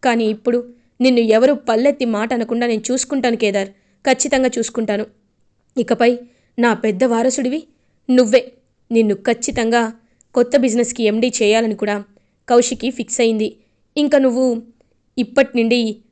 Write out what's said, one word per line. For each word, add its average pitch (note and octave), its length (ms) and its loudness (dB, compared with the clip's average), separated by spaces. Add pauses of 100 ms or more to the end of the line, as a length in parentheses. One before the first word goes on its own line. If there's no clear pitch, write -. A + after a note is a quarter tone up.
కానీ A#3 200 0
ఇప్పుడు A#3+ 500 -2 (260)
నిన్ను B3 200 4
ఎవరు A3+ 320 4
పల్లెత్తి C4+ 520 0
మాట A3+ 280 -2
అనకుండా A#3+ 340 -2
నేను A3 160 -2 (100)
చూసుకుంటాను B3+ 440 -2
కేదార్, G3+ 320 -2 (400)
ఖచ్చితంగా C4 500 0
చూసుకుంటాను. G#3+ 480 -4 (720)
ఇకపై A#3+ 420 2 (400)
నా A#3 160 2
పెద్ద G#3+ 300 -2
వారసుడివి B3+ 580 -2 (480)
నువ్వే. B3 420 2 (400)
నిన్ను A3 220 2
ఖచ్చితంగా A3+ 800 -2 (420)
కొత్త A#3+ 220 2
బిజినెస్‌కి A#3+ 480 0
ఎండీ A3 280 0 (100)
చేయాలని A3 320 0
కూడా G#3 300 -6 (440)
కౌశికి A#3+ 420 0
ఫిక్స్ - 300 -8
అయింది. A3 360 -2 (400)
ఇంకా D4 220 2
నువ్వు B3 440 0 (560)
ఇప్పటి B3+ 400 0
నుండి A3+ 380 0 (160)